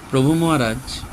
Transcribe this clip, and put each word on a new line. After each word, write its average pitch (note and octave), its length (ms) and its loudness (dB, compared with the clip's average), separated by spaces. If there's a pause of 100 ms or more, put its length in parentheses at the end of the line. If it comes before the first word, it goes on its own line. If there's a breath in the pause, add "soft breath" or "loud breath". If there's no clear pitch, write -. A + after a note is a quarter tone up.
(120)
প্রভু C3+ 220 4
মহারাজ C3+ 800 0